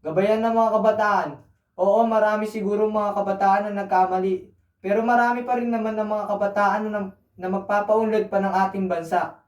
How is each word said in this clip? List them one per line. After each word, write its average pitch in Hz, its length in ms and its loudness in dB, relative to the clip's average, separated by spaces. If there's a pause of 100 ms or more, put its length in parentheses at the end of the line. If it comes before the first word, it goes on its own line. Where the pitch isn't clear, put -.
Gabayan 202 320 2
ng 226 160 0
mga 226 240 4
kabataan. 208 520 2 (480)
Oo, 202 320 4
marami 214 400 0
siguro 214 400 -2
mga 208 240 -2
kabataan 202 560 0
na 196 160 -6
nagkamali. 185 640 0 (320)
Pero 214 240 0
marami 240 400 2
pa 247 80 0
rin 240 160 -2
naman 220 240 -2
ang 214 160 -4
mga 208 160 -4
kabataan 202 640 0
na, 208 100 -4 (380)
na 185 80 -8
magpapaunlad 208 800 0
pa 190 160 -2
ng 190 120 -2 (120)
ating 190 240 -4
bansa. 170 580 -4